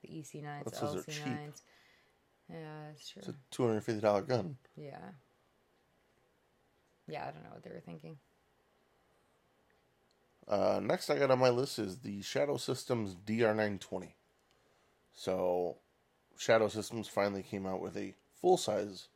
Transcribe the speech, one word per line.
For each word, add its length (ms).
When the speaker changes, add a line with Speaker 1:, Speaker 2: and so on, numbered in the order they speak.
Speaker 1:
The 160
E 60
C 180
nines, 240
Speaker 2:
That's 140
'cause 140
they're 220
Speaker 1:
L 100
C 40
nines. 300
Speaker 2:
cheap. 960
Speaker 1:
Yeah, 300
that's 220
true. 100
Speaker 2:
It's 100
a 60
two 120
hundred 200
fifty 180
dollar 200
gun. 360
Speaker 1:
Yeah. 360
Yeah, 200
I 40
don't 120
know 80
what 120
they 80
were 80
thinking. 380
Speaker 2:
Uh, 340
next 280
I 100
got 120
on 80
my 100
list 300
is 200
the 220
Shadow 360
Systems 560
D 300
R 100
nine 240
twenty. 380
So, 640
Shadow 320
Systems 380
finally 360
came 220
out 160
with 160
a 180
full-size 760